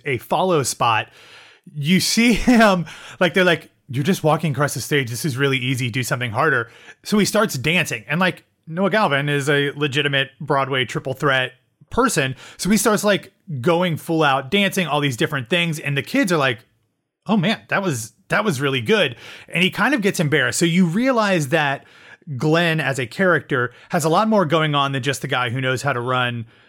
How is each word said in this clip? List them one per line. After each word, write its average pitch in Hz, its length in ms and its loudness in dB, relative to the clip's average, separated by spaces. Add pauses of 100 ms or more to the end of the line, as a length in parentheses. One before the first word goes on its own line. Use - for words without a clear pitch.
a 135 120 -2
follow 170 460 0
spot, 117 460 0 (640)
you 151 260 2
see 233 340 2
him, 202 520 4 (340)
like, 170 140 2
they're 190 100 4
like, 170 260 0 (180)
"You're 135 160 -4
just 175 200 0
walking 156 280 2
across 139 220 0
the 120 80 -6
stage. 135 280 -2
This 117 160 -6
is 131 120 -2
really 135 200 2
easy. 127 320 -2
Do 123 140 -2
something 123 280 -4
harder." 127 380 0 (340)
So 208 160 0
he 196 60 4
starts 214 300 0
dancing. 143 520 -2
And, 151 120 -2
like, 185 240 0 (240)
Noah 175 220 -2
Galvin 151 400 2
is 143 200 0
a 143 220 2
legitimate 139 680 -2
Broadway 135 460 0
triple 139 280 -6
threat 131 400 0 (360)
person. 156 460 0 (220)
So - 120 -4
he 214 80 4
starts, 208 260 2
like, 202 300 0 (260)
going 170 380 0
full 160 260 -2
out 135 260 0
dancing, 196 380 0
all 147 140 0
these 139 160 -2
different 139 320 -4
things. 170 300 -2
And 143 180 -6
the 135 60 -2
kids 254 280 0
are 175 60 2
like, 131 220 0 (680)
"Oh 214 100 2
man, 190 320 0
that 170 140 -2
was, 131 300 -4 (160)
that 196 140 0
was 165 180 -2
really 135 200 0
good." 151 340 0 (340)
And 165 140 -2
he 185 60 2
kind 220 240 0
of 262 80 0
gets 185 180 0
embarrassed. 135 400 0
So 170 60 4
you 175 200 4
realize 196 640 0
that 143 360 0 (520)
Glenn 160 420 2
as 135 180 -2
a 131 80 -2
character 143 680 0 (160)
has 165 160 -2
a 160 40 2
lot 196 180 2
more 208 180 4
going 156 280 2
on 139 200 0
than 135 100 -4
just 135 180 -4
the 147 60 -6
guy 127 220 -2
who 131 120 -4
knows 131 200 -2
how 143 120 -2
to 123 80 -4
run 123 440 -2 (240)